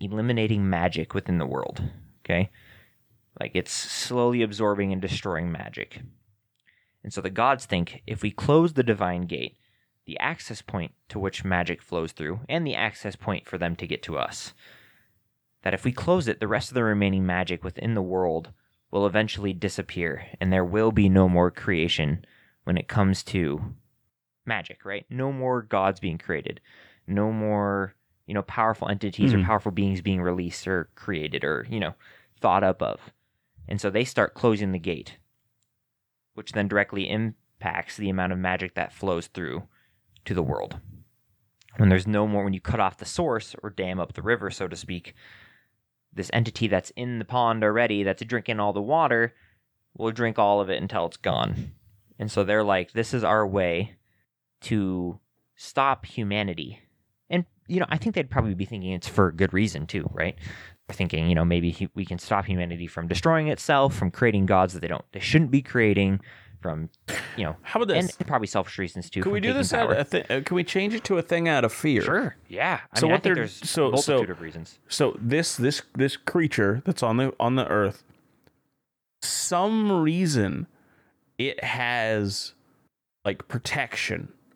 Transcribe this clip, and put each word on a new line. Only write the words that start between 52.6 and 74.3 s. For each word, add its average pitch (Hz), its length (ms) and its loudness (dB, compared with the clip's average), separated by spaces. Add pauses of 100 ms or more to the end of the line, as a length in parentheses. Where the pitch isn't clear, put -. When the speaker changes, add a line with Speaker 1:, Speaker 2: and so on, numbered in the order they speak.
Speaker 1:
like, 95 280 0
"This 113 220 -2
is 120 100 0
our 104 220 4
way 95 500 0 (640)
to 92 580 -2 (360)
stop - 480 -2
humanity." 101 760 -4 (500)
And, 175 140 0 (240)
you 175 120 0
know, - 80 0
I 156 80 -2
think 220 180 -2
they'd 143 140 -2
probably 117 260 0
be 92 120 -4
thinking 95 260 -6
it's 90 160 -6
for 95 220 4
good 90 240 2
reason 92 320 0
too, - 260 -4
right? - 240 -4 (520)
They're - 80 -12
thinking, 82 320 0
you 87 80 4
know, 82 80 4
maybe 87 260 2
hu-, 90 240 -4
we 95 100 -6
can 87 140 -6
stop 98 280 -2
humanity 87 420 -4
from 85 180 -8
destroying 156 420 2
itself, 139 460 2
from 98 160 -2
creating 104 360 4
gods 92 280 4
that 85 60 -10
they 82 80 -4
don't, 82 240 -6
they 98 80 -12
shouldn't 139 320 4
be 139 100 6
creating, 101 580 4 (400)
from, 80 300 -6 (480)
you 107 60 -2
know, 78 180 -4
Speaker 2:
How - 180 -2
about 202 140 2
this? 175 240 0
Speaker 1:
and - 80 -4
probably 120 220 0
selfish - 280 -2
reasons 90 320 -6
too, 92 140 -2
Speaker 2:
Can - 80 0
Speaker 1:
from - 20 0
Speaker 2:
we 208 80 0
do 214 80 0
Speaker 1:
taking 262 120 2
Speaker 2:
this - 120 0
out - 160 2
Speaker 1:
power. - 60 4
Speaker 2:
of 113 60 4
a - 40 0
thi-, - 300 -2
uh, 135 80 0
can 175 140 -2
we 180 80 2
change 196 280 0
it 226 120 -4
to 196 120 2
a 165 60 2
thing 170 260 2
out 151 160 4
of 110 80 4
fear? 139 300 2
Speaker 1:
Sure. 185 340 0 (120)
Yeah. 135 320 -2 (120)
I - 60 -4
Speaker 2:
So - 80 6
Speaker 1:
mean, 160 60 6
I - 20 6
Speaker 2:
what 190 80 4
Speaker 1:
think 190 120 4
Speaker 2:
they're, 123 120 0
Speaker 1:
there's - 240 -8
Speaker 2:
so, 143 200 4
Speaker 1:
multitude 127 360 4
Speaker 2:
so, 90 60 -6